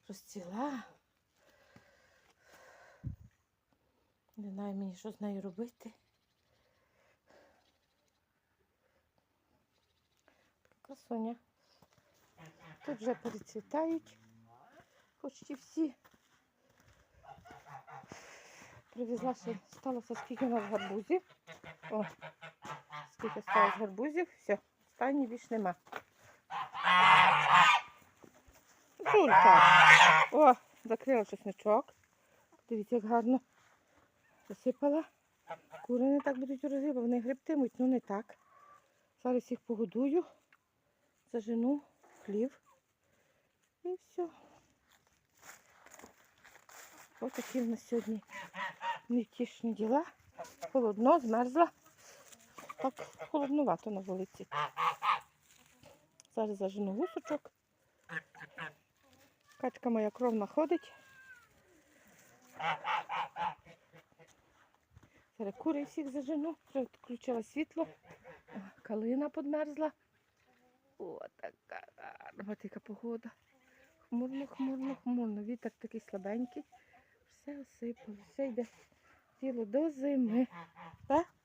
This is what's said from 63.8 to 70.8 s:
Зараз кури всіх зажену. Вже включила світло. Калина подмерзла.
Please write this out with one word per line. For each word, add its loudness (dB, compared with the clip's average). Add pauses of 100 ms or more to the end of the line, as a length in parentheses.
Зараз -8
кури -4
всіх -8
зажену. -6 (140)
Вже -4
включила -8
світло. -6 (960)
Калина -4
подмерзла. -4 (1080)